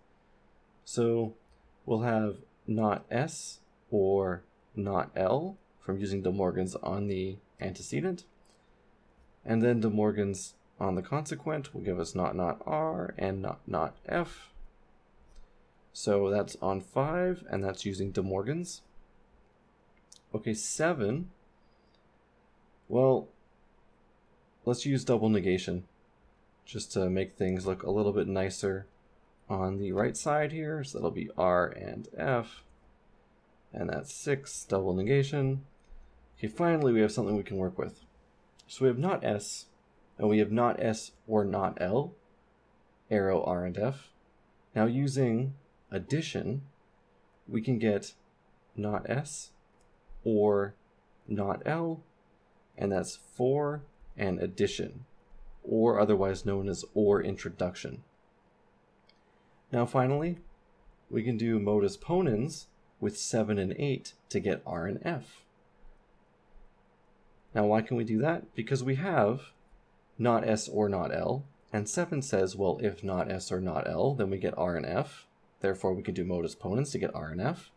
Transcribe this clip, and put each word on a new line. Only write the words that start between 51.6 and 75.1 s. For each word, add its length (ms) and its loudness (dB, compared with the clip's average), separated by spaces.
L, 380 -2
and 160 -2
that's 240 -2
four 680 0
and 200 0
addition, 680 -2
or 340 4
otherwise 460 4
known 240 0
as 160 -4
or 280 6
introduction. 800 -4
Now 140 2
finally, 520 2
we 140 0
can 160 0
do 200 2
modus 380 2
ponens 720 0
with 160 -2
seven 420 0
and 200 -2
eight 340 -2
to 120 0
get 260 0
R 200 -4
and 160 -4
F. 440 -6
Now 100 4
why 160 6
can 160 -2
we 80 0
do 140 0
that? 360 0
Because 300 -2
we 120 0
have 560 0
not 280 4
S 220 0
or 220 2
not 240 -2
L, 320 -2
and 160 -2
seven 320 -2
says, 340 2
well, 280 0
if 200 -2
not 280 -2
S 200 -6
or 100 -2
not 280 -2
L, 260 2
then 140 -2
we 80 -2
get 220 -2
R 180 0
and 80 -4
F. 420 -4